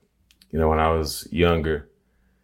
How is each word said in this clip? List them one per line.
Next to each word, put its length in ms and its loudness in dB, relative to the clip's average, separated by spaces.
you 80 -6
know, 100 2
when 120 2
I 100 2
was 400 -4
younger, 580 0